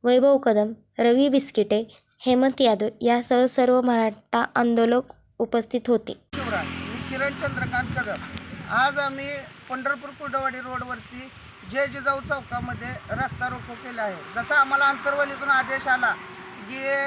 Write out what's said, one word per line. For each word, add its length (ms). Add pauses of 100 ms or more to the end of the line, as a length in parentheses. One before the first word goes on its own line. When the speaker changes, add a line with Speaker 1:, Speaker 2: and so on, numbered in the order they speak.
Speaker 1:
वैभव 340
कदम, 340 (260)
रवी 300
बिस्किटे, 680 (300)
हेमंत 340
यादव 260 (140)
यासह 460
सर्व 340
मराठा 680 (100)
आंदोलक 460 (360)
उपस्थित 500
होते. 240 (220)
Speaker 2:
शिवराय, 320
मी 440
किरण 220
चंद्रकांत 640
कदम. 260 (500)
आज 260
आम्ही 300 (420)
पंढरपूर 400
कुर्डवाडी 480
रोडवरती 720 (420)
जय 140
जिजाऊ 340
चौकामध्ये 680 (220)
रस्ता 380
रोको 260
केला 280
आहे. 140 (200)
जसा 180
आम्हाला 300
अंतरवलीतून 640
आदेश 400
आला 240 (560)
की 200 (180)